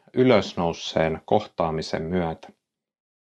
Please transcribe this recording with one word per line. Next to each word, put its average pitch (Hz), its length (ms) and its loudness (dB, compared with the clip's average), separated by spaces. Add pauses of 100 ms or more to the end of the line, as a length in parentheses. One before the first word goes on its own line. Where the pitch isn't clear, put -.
(140)
ylösnouseen 85 1120 2
kohtaamisen 80 800 -2
myötä. 85 440 -4 (800)